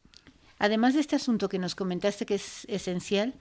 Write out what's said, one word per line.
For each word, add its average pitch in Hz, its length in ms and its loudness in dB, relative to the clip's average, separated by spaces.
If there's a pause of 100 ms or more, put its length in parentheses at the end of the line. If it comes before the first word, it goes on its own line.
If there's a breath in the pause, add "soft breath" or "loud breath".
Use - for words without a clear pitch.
(580 soft breath)
Además 220 360 4
de 311 60 4
este 294 160 0
asunto 208 320 0
que 190 100 -2
nos 180 160 -2
comentaste 196 500 -2
que 214 120 0
es - 320 -8
esencial 196 720 -2